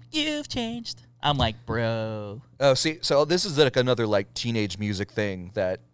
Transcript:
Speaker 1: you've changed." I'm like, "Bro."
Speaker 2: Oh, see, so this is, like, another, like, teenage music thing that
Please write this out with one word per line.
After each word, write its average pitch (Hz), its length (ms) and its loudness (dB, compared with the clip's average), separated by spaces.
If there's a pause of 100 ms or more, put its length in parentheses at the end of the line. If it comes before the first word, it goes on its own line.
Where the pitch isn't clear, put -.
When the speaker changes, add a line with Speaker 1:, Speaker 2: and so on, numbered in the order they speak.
(120)
Speaker 1:
you've 302 360 -2
changed." 233 540 -8 (220)
I'm 147 140 0
like, 117 280 -2
"Bro." 110 760 -4 (180)
Speaker 2:
Oh, 135 160 6
see, 160 260 -2
so 147 240 4
this 170 200 0
is, 151 120 -4
like, 139 200 6
another, 123 280 2
like, 101 300 0
teenage 107 420 -2
music 101 340 -4
thing 95 440 -4
that 95 240 -2 (140)